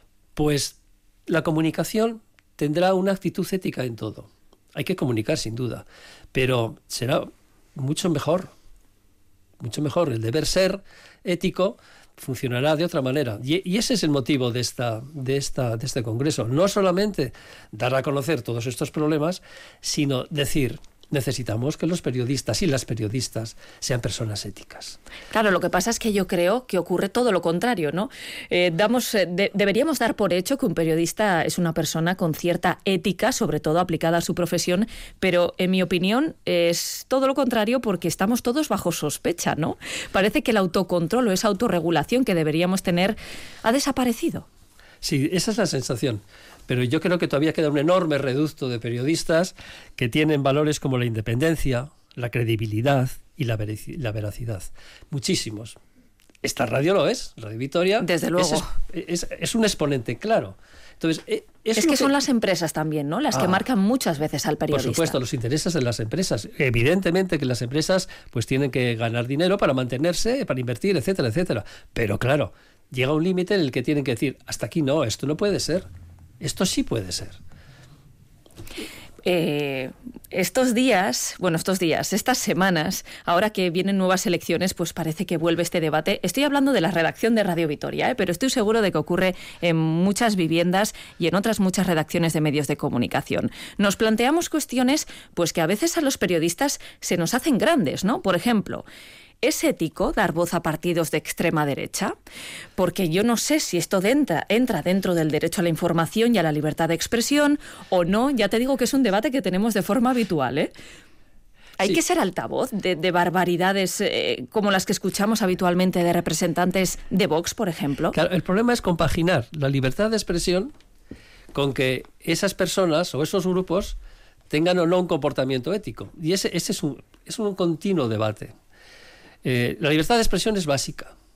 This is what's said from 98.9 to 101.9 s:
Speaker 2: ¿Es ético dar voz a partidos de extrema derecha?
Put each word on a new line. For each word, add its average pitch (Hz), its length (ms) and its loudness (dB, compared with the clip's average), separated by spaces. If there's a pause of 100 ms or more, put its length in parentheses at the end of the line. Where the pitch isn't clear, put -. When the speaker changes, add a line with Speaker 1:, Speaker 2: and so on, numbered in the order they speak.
Speaker 2:
¿Es 294 220 0
ético 214 480 0
dar 190 220 2
voz 170 200 0
a 170 80 0
partidos 165 500 0
de 160 60 0
extrema 151 480 0
derecha? 185 500 -4 (600)